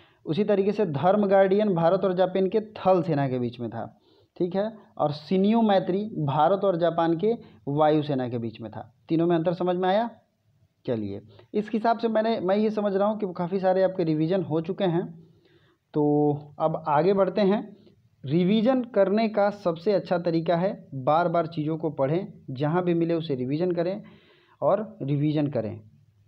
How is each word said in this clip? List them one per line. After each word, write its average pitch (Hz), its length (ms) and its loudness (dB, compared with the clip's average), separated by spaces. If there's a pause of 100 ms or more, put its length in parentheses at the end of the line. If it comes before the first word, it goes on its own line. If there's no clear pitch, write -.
(260)
उसी 165 180 -2
तरीके 202 280 2
से 208 140 0
धर्म 180 400 2
गार्डियन 196 480 4
भारत 170 300 2
और 190 100 0
जापान 185 360 0
के 214 120 0
थल 190 400 2
सेना 143 280 0
के 127 100 -2
बीच 120 200 -6
में 117 100 -6
था, 113 160 -10 (520)
ठीक 180 180 -4
है, 214 220 -4 (200)
और 123 140 0
सिन्यू 202 500 2
मैत्री 196 420 2 (140)
भारत 156 460 2
और 190 140 2
जापान 165 400 2
के 214 160 0 (340)
वायुसेना 147 640 2
के 120 80 -4
बीच 117 240 -8
में 107 100 -12
था। 113 220 -14 (160)
तीनों 165 180 2
में 175 80 4
अंतर 165 180 0
समझ 180 220 -2
में 185 140 0
आया? 220 200 0 (760)
चलिए 107 360 -4 (320)
इस 208 200 -4
हिसाब 226 240 0
से 226 100 -4
मैंने, 220 320 0
मैं 185 160 0
ये 214 140 2
समझ 208 260 -2
रहा 196 120 2
हूँ 214 120 -2
कि 185 180 -6
काफ़ी 180 220 -4
सारे 185 240 2
आपके 185 200 0
रिवीजन 160 400 0
हो 151 180 -2
चुके 190 220 -6
हैं, 175 240 0 (840)
तो 147 680 0
अब 160 280 -2
आगे 160 260 2
बढ़ते 190 280 0
हैं। 208 360 0 (480)
रिवीजन 208 580 2
करने 208 460 2
का 208 200 2
सबसे 202 440 -2
अच्छा 175 240 0
तरीका 170 380 0
है 185 400 -4
बार 147 320 2
बार 170 200 0
चीज़ों 156 300 -4
को 160 120 -4
पढ़ें, 147 440 -2 (160)
जहाँ 151 340 -2
भी 175 100 0
मिले 165 200 0
उसे 165 220 -2
रिवीजन 147 360 -2
करें 175 320 -4 (580)
और 202 400 0
रिवीजन 147 460 0
करें 107 340 -4 (460)